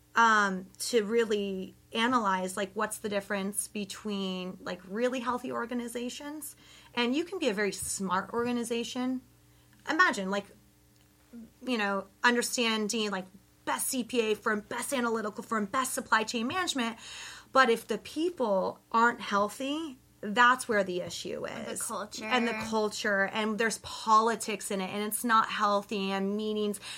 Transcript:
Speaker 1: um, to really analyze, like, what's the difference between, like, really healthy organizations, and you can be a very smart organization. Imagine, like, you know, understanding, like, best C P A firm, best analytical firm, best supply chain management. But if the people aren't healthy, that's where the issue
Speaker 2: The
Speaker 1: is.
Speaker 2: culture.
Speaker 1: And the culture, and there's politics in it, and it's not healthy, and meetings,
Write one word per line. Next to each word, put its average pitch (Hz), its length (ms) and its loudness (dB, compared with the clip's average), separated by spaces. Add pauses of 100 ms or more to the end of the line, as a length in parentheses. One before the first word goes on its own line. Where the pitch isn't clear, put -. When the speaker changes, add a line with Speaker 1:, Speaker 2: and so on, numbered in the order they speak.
(160)
Speaker 1:
um, 208 520 4 (220)
to 233 140 4
really 208 720 0 (180)
analyze, 208 640 2
like, 202 200 -4
what's 214 240 -2
the 220 100 -4
difference 202 600 -2
between, 190 920 -6
like, 180 260 -8
really 240 340 0
healthy 247 300 -4
organizations, 240 1040 -6 (380)
and 240 220 2
you 320 80 2
can 370 160 -8
be 302 100 2
a 208 40 2
very 202 180 0
smart 190 600 -2
organization. 240 880 -2 (680)
Imagine, 302 400 4
like, 196 160 -2 (1200)
you 254 120 0
know, 202 280 0 (180)
understanding, 226 880 2
like, 185 140 -4 (400)
best 262 220 -2
C 254 160 -2
P 226 280 0
A 214 40 2
firm, 214 340 -2
best 247 240 -6
analytical 226 500 -2
firm, 214 220 -2
best 269 280 -2
supply 226 300 2
chain 226 240 -2
management. 277 500 -2 (540)
But 262 180 6
if 226 180 2
the 214 100 -2
people 220 840 -2 (120)
aren't 233 300 4
healthy, 262 760 -2 (240)
that's 240 460 4
where 208 160 4
the 180 180 -4
issue - 400 -8
Speaker 2:
The - 300 -6
Speaker 1:
is. 214 100 -8
Speaker 2:
culture. 214 440 -8
Speaker 1:
And 233 220 2
the 233 60 -2
culture, 214 800 0
and 220 240 0
there's 226 220 0
politics 220 920 2
in 190 100 -2
it, 185 120 -4
and 208 100 -2
it's 214 200 -4
not 226 260 4
healthy, 202 600 0
and 196 260 0
meetings, 214 420 -2 (180)